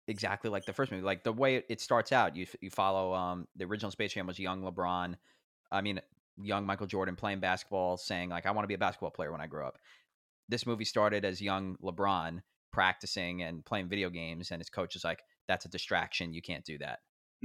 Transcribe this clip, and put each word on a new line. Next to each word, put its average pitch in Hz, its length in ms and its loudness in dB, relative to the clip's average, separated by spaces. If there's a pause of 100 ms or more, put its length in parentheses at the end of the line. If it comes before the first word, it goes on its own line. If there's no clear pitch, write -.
exactly 104 420 -2
like 98 160 -2
the 104 80 -4
first 135 180 0
movie." 92 120 -4
Like, 95 200 0
the 113 80 2
way 131 240 4
it, 117 140 -2
it 117 120 -4
starts 120 300 4
out, 98 240 6
you 90 80 -4
f-, - 180 -12
you 92 80 -8
follow, 95 440 2
um, 90 420 -2
the 92 100 -6
original 104 260 -2
Space 104 220 -2
Jam 95 120 -2
was 92 120 -6
young 92 240 -2
LeBron, 90 540 0 (560)
I 98 100 2
mean, 101 180 0 (380)
young 101 280 0
Michael 98 220 0
Jordan 95 280 0
playing 98 240 0
basketball, 92 580 2
saying, 90 320 -2
like, 85 160 -2
"I 98 60 4
wanna 104 160 2
be 101 60 0
a 90 40 -2
basketball 92 340 0
player 80 200 -4
when 78 100 -6
I 80 60 -8
grow 73 200 -4
up." - 100 -10 (720)
This 120 180 -2
movie 110 200 0
started 104 380 4
as 92 180 0
young 95 360 0
LeBron 92 640 0 (300)
practicing 92 720 2
and 82 240 -6
playing 98 220 -2
video 95 220 0
games, 85 420 -6
and 82 80 -6
his 80 100 -12
coach 90 260 -4
is - 80 -8
like, 85 200 -2 (240)
"That's 92 180 0
a 87 40 -12
distraction, 85 640 0
you 82 80 -8
can't 80 240 -6
do 76 120 -8
that." 69 220 -8 (440)